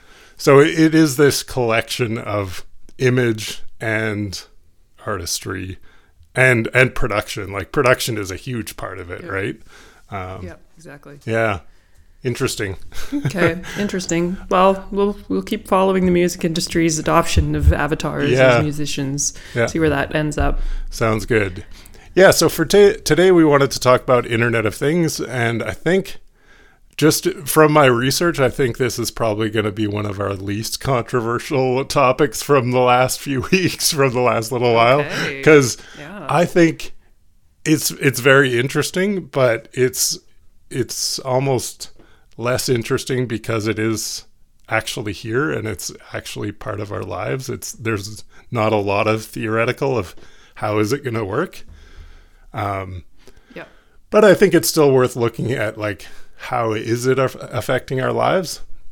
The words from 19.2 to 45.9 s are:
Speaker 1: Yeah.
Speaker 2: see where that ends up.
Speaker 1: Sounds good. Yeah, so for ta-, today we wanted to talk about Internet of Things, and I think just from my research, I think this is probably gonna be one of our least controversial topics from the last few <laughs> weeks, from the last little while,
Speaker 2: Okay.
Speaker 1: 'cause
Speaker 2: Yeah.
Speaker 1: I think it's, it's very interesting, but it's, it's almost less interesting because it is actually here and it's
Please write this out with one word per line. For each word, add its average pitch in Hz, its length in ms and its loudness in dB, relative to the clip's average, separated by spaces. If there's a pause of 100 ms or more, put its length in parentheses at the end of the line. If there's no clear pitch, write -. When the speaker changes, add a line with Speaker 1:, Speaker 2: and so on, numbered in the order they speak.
Speaker 1:
Yeah. 117 120 2
Speaker 2:
see 165 120 -2
where 160 120 2
that 139 240 -2
ends 151 240 -2
up. 143 200 2 (320)
Speaker 1:
Sounds 110 360 0
good. 98 380 0 (500)
Yeah, 185 160 8
so 160 180 4
for 160 160 -2
ta-, 202 400 6
today 175 260 4
we 170 140 6
wanted 139 280 4
to - 80 -6
talk 127 220 4
about 123 240 2
Internet 117 380 0
of 104 100 0
Things, 160 460 0
and 117 420 -2
I - 100 -6
think 185 440 -2 (800)
just 151 320 2 (160)
from 151 280 4
my 151 140 6
research, 135 540 0
I 127 80 4
think 117 300 -2
this 120 200 -2
is 113 120 -4
probably 110 400 -2
gonna 104 220 -2
be 107 160 -4
one 104 180 -4
of 101 140 -8
our 98 120 -2
least 101 480 -6
controversial 127 1040 0
topics 139 580 2
from 127 280 2
the 123 80 2
last 127 420 4
few 135 200 -4
<laughs> - 120 -4
weeks, 180 400 0
from 135 220 2
the 127 60 0
last 113 300 0
little 123 220 2
while, 120 280 6
Speaker 2:
Okay. 147 420 -6
Speaker 1:
'cause 139 340 6 (220)
Speaker 2:
Yeah. 160 320 -14
Speaker 1:
I 160 160 2
think 165 460 2 (760)
it's, 151 240 0
it's 147 300 0
very 135 380 4
interesting, 165 680 -2
but 123 460 0
it's, - 460 -2 (520)
it's - 480 -6
almost 131 720 -2 (460)
less 123 320 -2
interesting 127 580 -2
because 110 400 -4
it 110 120 -2
is 110 460 -4 (440)
actually 110 440 -4
here 123 400 -4
and 110 140 -6
it's - 240 -8 (220)